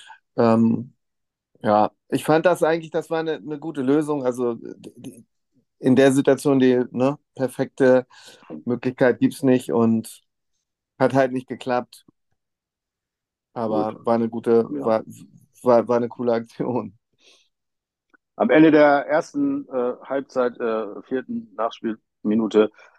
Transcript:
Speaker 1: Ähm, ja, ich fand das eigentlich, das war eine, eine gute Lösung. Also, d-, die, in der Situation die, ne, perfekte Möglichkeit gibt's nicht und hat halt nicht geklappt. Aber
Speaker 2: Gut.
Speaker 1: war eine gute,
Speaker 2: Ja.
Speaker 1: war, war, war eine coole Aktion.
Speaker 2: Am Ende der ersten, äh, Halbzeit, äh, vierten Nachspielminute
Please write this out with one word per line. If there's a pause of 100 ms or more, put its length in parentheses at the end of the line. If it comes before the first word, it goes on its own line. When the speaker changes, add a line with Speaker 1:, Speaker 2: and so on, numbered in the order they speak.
(360)
Speaker 1:
Ähm, (680)
ja, (180)
ich
fand
das
eigentlich,
das
war
eine,
eine
gute
Lösung.
Also,
d-,
die, (540)
in
der
Situation
die,
ne, (180)
perfekte (580)
Möglichkeit
gibt's
nicht
und (760)
hat
halt
nicht
geklappt. (1500)
Aber
Speaker 2:
Gut.
Speaker 1:
war
eine
gute,
Speaker 2:
Ja.
Speaker 1:
war, (600)
war,
war
eine
coole
Aktion. (1400)
Speaker 2:
Am
Ende
der
ersten,
äh, (100)
Halbzeit,
äh,
vierten
Nachspielminute (280)